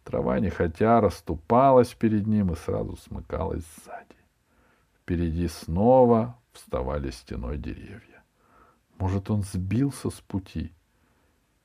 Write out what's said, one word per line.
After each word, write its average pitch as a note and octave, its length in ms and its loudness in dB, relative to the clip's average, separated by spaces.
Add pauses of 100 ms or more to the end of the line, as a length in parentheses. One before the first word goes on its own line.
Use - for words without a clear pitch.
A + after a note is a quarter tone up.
Трава B2+ 360 -2
нехотя G#2+ 640 0
расступалась A#2+ 920 2
перед G#2+ 340 0
ним G#2 240 2
и E2 40 -2
сразу - 420 -6
смыкалась E2+ 680 -8 (140)
сзади. - 380 -18 (840)
Впереди E2+ 460 -2
снова A#2 880 4 (140)
вставали C#2 600 -6
стеной B1+ 460 -8
деревья. - 680 -14 (760)
Может, F#2+ 300 -2
он G#2 140 0
сбился G2+ 640 -2
с - 120 -12
пути? E2 520 -8 (920)